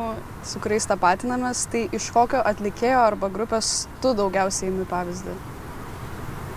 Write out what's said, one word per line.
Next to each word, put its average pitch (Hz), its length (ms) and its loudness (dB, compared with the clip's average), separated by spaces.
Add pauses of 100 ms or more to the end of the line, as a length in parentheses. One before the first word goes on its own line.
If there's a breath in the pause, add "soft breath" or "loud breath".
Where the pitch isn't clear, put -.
(400)
su - 200 -8
kuriais 214 260 2
tapatinamės. 247 800 2
Tai 233 200 0
iš - 240 -4
kokio 240 320 6
atlikėjo 214 580 2
arba 202 300 4
grupės 220 560 -2 (100)
tu 262 160 2
daugiausiai 190 560 2
imi 185 160 -2
pavyzdį? 180 480 -4 (1200)